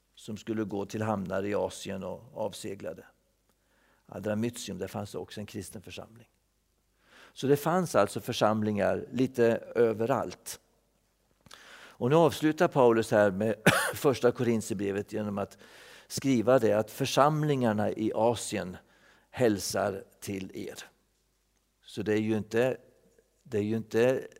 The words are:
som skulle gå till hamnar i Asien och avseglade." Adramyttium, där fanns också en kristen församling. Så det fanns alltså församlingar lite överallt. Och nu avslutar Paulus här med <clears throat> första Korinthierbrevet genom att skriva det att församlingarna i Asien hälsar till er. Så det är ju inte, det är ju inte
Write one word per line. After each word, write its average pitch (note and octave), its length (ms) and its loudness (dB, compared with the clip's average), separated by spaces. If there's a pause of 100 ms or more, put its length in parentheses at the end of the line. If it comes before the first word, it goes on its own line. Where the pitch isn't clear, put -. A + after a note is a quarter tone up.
(140)
som A2 220 -12
skulle A2 280 -4
gå G2 220 -6
till G#2+ 160 -6
hamnar G2 400 -2
i G2+ 120 -4
Asien F#2+ 500 -6
och F#2 180 -10 (120)
avseglade." G2+ 720 -10 (1000)
Adramyttium, G#2 720 -6
där F#2+ 100 -8
fanns G#2 260 -10
också F#2 260 -12
en G2+ 60 -10
kristen G2+ 360 -12
församling. G#2 460 -18 (1040)
Så - 120 -4
det C#3 100 6
fanns E3+ 380 0
alltså G#2 260 4
församlingar G#2+ 920 0
lite B2 340 0 (300)
överallt. A2 840 0 (1120)
Och - 380 -6
nu D3+ 60 6
avslutar D#3 520 4
Paulus A#2 420 6
här G#2 200 6
med G#2 240 0 (220)
<clears throat> - 180 -2
första A#2+ 380 2
Korinthierbrevet G#2 800 -2
genom G#2 260 -4
att - 200 -8 (500)
skriva B2+ 500 2
det G#2+ 140 4
att G#2+ 180 0
församlingarna C3+ 1000 2
i - 240 -2
Asien G#2 640 -2 (540)
hälsar G2+ 760 0 (160)
till F#2+ 340 -8
er. - 240 -12 (1040)
Så - 180 -10
det G#2 100 -2
är A2 80 2
ju A2 160 0
inte, A#2+ 400 0 (680)
det A2+ 160 -6
är G2+ 40 0
ju G#2+ 140 -2
inte A2+ 500 0 (140)